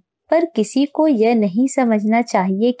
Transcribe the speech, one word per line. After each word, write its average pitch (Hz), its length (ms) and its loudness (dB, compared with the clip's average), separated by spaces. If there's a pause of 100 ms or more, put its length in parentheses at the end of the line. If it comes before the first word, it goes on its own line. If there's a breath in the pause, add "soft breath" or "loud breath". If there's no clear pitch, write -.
(320)
पर 330 140 2
किसी 269 400 -2
को 311 220 -2
यह 233 280 2
नहीं 214 320 0
समझना 226 560 0
चाहिए 202 580 -2